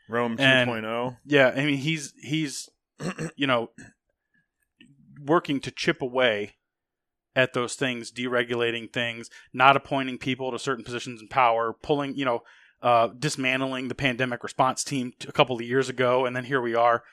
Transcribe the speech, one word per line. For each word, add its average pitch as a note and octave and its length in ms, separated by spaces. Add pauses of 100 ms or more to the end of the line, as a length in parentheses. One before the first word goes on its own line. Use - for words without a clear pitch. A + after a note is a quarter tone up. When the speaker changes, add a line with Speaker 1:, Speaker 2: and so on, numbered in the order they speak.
Speaker 1:
Rome A#2 300
Speaker 2:
And C3 280
Speaker 1:
two B2 60
point A2 140
oh. B2 300 (100)
Speaker 2:
yeah, C3+ 280
I C#3 120
mean, C#3+ 100
he's, D3 460
he's, D3 460 (300)
<clears throat> D#3+ 380
you C#3 100
know, A#2+ 240 (1500)
working C#3+ 380
to C3+ 100
chip - 300
away B2 540 (840)
at B2+ 160
those B2 240
things, B2 340
deregulating A#2+ 840
things, A#2 380 (220)
not C3+ 240
appointing C3 420
people C3 320
to A#2+ 80
certain B2 240
positions A#2+ 380
in G#2+ 80
power, A#2 440
pulling, C#3+ 440
you C#3 80
know, A#2+ 180 (400)
uh, A#2 340
dismantling C3 720
the B2 80
pandemic B2 480
response - 400
team B2+ 380
t-, - 80
a C3+ 40
couple C3 220
of A#2 80
years B2 260
ago, B2+ 380
and B2 80
then B2+ 100
here C3 160
we A#2+ 140
are. A#2 380